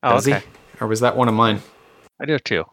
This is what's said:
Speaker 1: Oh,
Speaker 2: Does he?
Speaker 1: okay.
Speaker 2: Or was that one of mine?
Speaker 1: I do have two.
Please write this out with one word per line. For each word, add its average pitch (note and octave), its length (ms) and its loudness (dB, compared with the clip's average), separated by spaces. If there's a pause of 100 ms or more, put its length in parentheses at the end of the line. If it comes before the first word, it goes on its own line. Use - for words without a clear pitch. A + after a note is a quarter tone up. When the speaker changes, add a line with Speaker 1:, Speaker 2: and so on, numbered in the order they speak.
Speaker 1:
Oh, B2+ 100 0
Speaker 2:
Does B2 140 2
he? C#3 80 2
Speaker 1:
okay. G2 100 -6 (360)
Speaker 2:
Or A2 60 -6
was A2 140 -2
that B2 160 2
one B2 120 2
of A2 60 0
mine? A2 260 2 (600)
Speaker 1:
I C#3 60 -10
do D3+ 60 -2
have C#3 120 -4
two. E2 280 -2